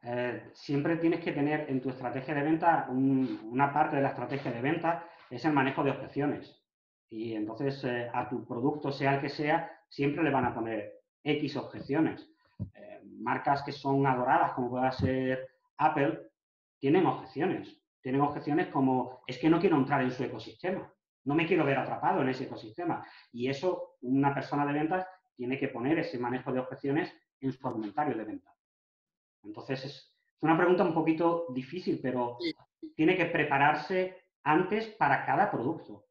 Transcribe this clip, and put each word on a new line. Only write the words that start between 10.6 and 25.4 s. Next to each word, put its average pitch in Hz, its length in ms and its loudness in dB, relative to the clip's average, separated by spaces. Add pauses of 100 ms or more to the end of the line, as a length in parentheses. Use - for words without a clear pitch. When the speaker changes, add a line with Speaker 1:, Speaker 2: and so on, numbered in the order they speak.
Speaker 1:
X 147 340 -2
objeciones. - 720 -2 (440)
Eh, 104 280 -20 (180)
marcas 131 440 0
que 143 80 -8
son 139 360 0
adoradas, 135 460 4
como 123 160 -2
pueda 127 220 0
ser 131 560 0 (300)
Apple, 151 420 2 (600)
tienen 156 260 4
objeciones. 131 760 -4 (200)
Tienen 135 200 0
objeciones 151 460 0
como, 131 600 0
"Es 139 100 -10
que 156 120 2
no 165 100 6
quiero 165 160 4
entrar 135 260 4
en 127 100 0
su 131 120 -4
ecosistema, - 680 -6 (320)
no 143 100 0
me 165 100 4
quiero 165 200 4
ver 139 120 4
atrapado 151 440 0
en 131 80 2
ese 123 160 -4
ecosistema". 131 600 -6 (280)
Y 120 160 -2
eso, - 520 -2
una 135 320 4
persona 143 320 -2
de 143 80 0
ventas 160 320 0 (300)
tiene 123 240 -4